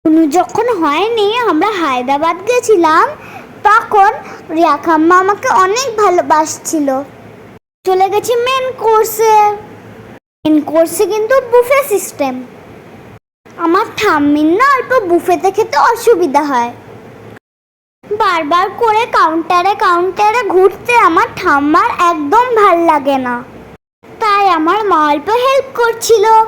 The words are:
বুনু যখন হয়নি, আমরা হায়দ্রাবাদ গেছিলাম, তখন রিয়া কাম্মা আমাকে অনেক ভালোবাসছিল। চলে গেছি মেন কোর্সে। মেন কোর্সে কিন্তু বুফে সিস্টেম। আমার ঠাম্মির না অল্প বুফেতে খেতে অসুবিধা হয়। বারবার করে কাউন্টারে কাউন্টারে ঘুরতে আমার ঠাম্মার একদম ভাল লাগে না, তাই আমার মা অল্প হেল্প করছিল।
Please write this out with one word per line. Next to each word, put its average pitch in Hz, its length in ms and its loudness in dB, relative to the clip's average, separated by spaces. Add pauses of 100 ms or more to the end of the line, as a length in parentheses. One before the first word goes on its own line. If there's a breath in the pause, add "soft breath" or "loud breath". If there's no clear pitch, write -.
বুনু 320 220 2 (160)
যখন 370 280 -2 (140)
হয়নি, 392 480 0 (220)
আমরা 339 200 0 (100)
হায়দ্রাবাদ 285 560 -2 (120)
গেছিলাম, 403 560 2 (640 loud breath)
তখন 403 420 4 (460 loud breath)
রিয়া 311 200 2 (100)
কাম্মা 330 280 2 (100)
আমাকে 403 240 -2 (160)
অনেক 480 240 -2 (140)
ভালোবাসছিল। 311 880 0 (960)
চলে 370 260 2
গেছি 415 200 -2 (140)
মেন 523 180 -2 (180)
কোর্সে। 440 540 2 (1040)
মেন 311 140 2 (140)
কোর্সে 330 420 0
কিন্তু 440 220 -2 (180)
বুফে 494 280 2 (120)
সিস্টেম। 277 420 -4 (1300)
আমার 370 220 0 (140)
ঠাম্মির 302 580 2
না 523 80 2 (100)
অল্প 494 160 -4 (180)
বুফেতে 349 460 0
খেতে 427 220 -2 (120)
অসুবিধা 339 600 0
হয়। 240 200 -2 (1300)
বারবার 359 640 -2 (140)
করে 440 220 0 (140)
কাউন্টারে 339 560 0 (120)
কাউন্টারে 381 580 0 (120)
ঘুরতে 392 380 2 (160)
আমার 381 200 2 (120)
ঠাম্মার 320 500 0 (200)
একদম 339 340 0 (160)
ভাল 381 160 4 (140)
লাগে 277 260 0 (100)
না, 247 80 -4 (880)
তাই 403 220 0 (140)
আমার 339 220 0 (100)
মা 330 80 2 (140)
অল্প 294 160 -4 (160)
হেল্প 539 220 0 (140)
করছিল। 453 440 0 (240)